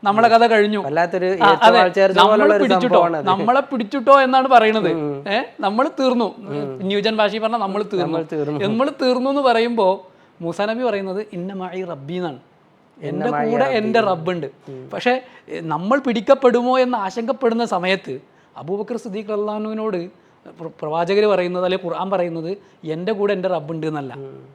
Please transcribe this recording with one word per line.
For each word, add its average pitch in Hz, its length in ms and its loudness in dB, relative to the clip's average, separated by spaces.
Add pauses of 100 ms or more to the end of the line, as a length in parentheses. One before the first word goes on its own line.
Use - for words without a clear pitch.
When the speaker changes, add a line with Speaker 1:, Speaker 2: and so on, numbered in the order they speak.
Speaker 1:
നമ്മളെ 214 240 4
കഥ 226 180 8
കഴിഞ്ഞു." 208 380 4
Speaker 2:
വല്ലാത്തൊരു 175 580 0
Speaker 1:
ആ, 202 60 8 (140)
അതെ. 233 40 8
Speaker 2:
ഏറ്റവാൾ 214 220 6
ചേർച്ച 190 300 4
Speaker 1:
"നമ്മള് 208 180 6
Speaker 2:
പോലുള്ള 208 180 6
ഒരു 202 80 4
Speaker 1:
പിടിച്ചിട്ടോ, 214 320 2
Speaker 2:
സംഭവമാണ് 170 220 4
അത്. 147 100 -4
Speaker 1:
നമ്മളെ 208 340 2
പിടിച്ചിട്ടോ" 269 600 2
എന്നാണ് 262 280 2
പറയുന്നത്. 220 440 4
Speaker 2:
ഉം. 147 360 -4
Speaker 1:
ഏ, 214 140 -2 (180)
"നമ്മള് 226 300 0 (100)
തീർന്നു." 240 380 0
Speaker 2:
ഉം. 139 440 -10
Speaker 1:
ന്യൂജൻ 202 340 -2
ഭാഷയിൽ 214 240 0
പറഞ്ഞാൽ 220 180 -4
"നമ്മള് 202 260 -4
തീർന്നു." 185 200 -4
Speaker 2:
"നമ്മൾ 165 280 -4
തീർന്നു." 147 280 -4
Speaker 1:
"നമ്മള് 220 300 -2 (120)
തീർന്നു" 254 280 0
എന്ന് 277 120 -2
പറയുമ്പോ 226 640 0 (340)
മൂസാ 170 260 -4
നബി 226 160 -4
പറയുന്നത് 202 500 -4
"ഇന്ന 185 200 -10
മഈ 185 300 -10
റബ്ബി" 160 320 -10
എന്നാണ്. 175 200 -6
Speaker 2:
"ഇന്ന - 720 -20
Speaker 1:
"എൻ്റെ - 240 -4
Speaker 2:
മഈ 147 200 0
Speaker 1:
കൂടെ 240 140 2
Speaker 2:
റബ്ബി." 262 120 -2
Speaker 1:
എൻ്റെ 220 240 0
റബ്ബുണ്ട്." 180 460 -2 (220)
Speaker 2:
ഉം. 131 240 -16
Speaker 1:
പക്ഷേ, 247 300 -2 (260)
ഏ, - 120 -10
നമ്മൾ 170 380 -2
പിടിക്കപ്പെടുമോ 247 800 2
എന്ന് 247 200 0
ആശങ്കപ്പെടുന്ന 226 680 -2
സമയത്ത് 185 560 -2 (360)
അബൂബക്കർ 196 400 -8
സിദ്ദീഖ് 214 320 -10
റളിയല്ലാഹു 214 300 -4
അൻഹുവിനോട് 214 680 -8 (320)
പ്ര-, 165 100 -12 (100)
പ്രവാചകർ 170 460 0
പറയുന്നത്, 180 380 0
അല്ലെ 180 200 0
ഖുർആൻ 175 260 -6
പറയുന്നത്, 175 480 -4 (260)
"എൻ്റെ 165 280 -6
കൂടെ 202 200 -2
എൻ്റെ 190 160 -2
റബ്ബുണ്ട്" 160 380 -4
എന്നല്ല. 143 280 -8
Speaker 2:
ഉം. 135 300 -16 (100)